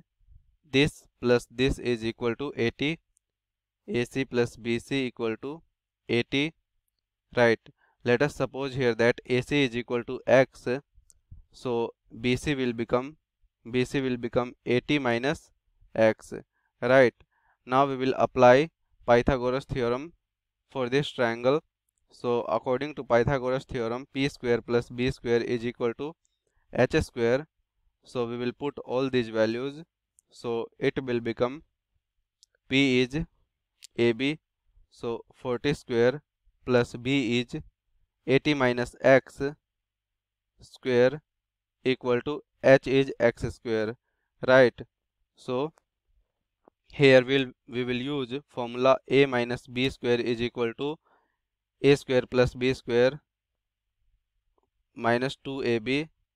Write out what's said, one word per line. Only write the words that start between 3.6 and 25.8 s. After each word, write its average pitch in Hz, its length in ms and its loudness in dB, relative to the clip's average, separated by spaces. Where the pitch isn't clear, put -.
A 120 160 -4
C 127 220 -6
plus 120 320 -2
B 117 220 -4
C 135 260 -6
equal 113 320 -6
to 147 240 -12
eighty, 135 440 -2
right? 117 240 4
Let 120 140 2
us 143 140 0
suppose 131 400 -6
here 127 180 0
that 117 320 2
A 123 160 0
C 143 220 0
is 117 120 -2
equal 120 280 -4
to 127 240 -10
X, 127 400 2
so 117 400 -6
B 123 140 0
C 147 180 -4
will 131 180 -2
become, 123 460 -4
B 123 120 0
C 139 160 -4
will 131 180 -2
become 123 360 -4
eighty 123 360 0
minus 127 500 -2
X, 110 360 2
right? 127 320 4
Now 131 220 2
we 135 80 -6
will 131 200 -2
apply 127 540 6
Pythagoras 123 580 2
theorem 131 480 -4
for 127 180 -6
this 139 220 -2
triangle. 123 540 0
So 120 300 -4
according 127 520 -4
to 143 100 -12
Pythagoras 127 600 0
theorem, 117 500 -8
P 139 160 -2
square 120 320 -2
plus 117 280 -2
B 123 200 -4
square 120 320 0
is 117 240 -4
equal 120 300 -4